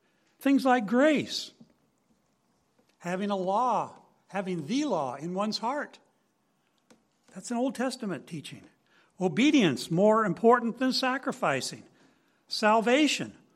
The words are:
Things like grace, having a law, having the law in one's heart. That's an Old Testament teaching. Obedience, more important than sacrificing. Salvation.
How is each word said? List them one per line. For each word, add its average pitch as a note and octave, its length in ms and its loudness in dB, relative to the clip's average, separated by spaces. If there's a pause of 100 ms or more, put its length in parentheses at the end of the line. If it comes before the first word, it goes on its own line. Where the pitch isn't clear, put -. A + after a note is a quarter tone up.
(380)
Things C4+ 260 2
like B3 220 2
grace, B3 640 0 (1500)
having F#3 340 -4
a G3+ 40 -2
law, F#3+ 560 0 (360)
having F3+ 380 -6
the C4 180 -2
law D3+ 320 -4
in E3 180 -10
one's G3+ 240 -4
heart. C4 400 -6 (1400)
That's - 160 -12
an A#3+ 60 -4
Old B3 180 -2
Testament A3 540 -6
teaching. C#3+ 340 -14 (580)
Obedience, F#3 680 2
more G#3+ 340 4
important A3+ 540 2
than C4 140 0
sacrificing. F#3 920 -4 (640)
Salvation. A3+ 840 2 (240)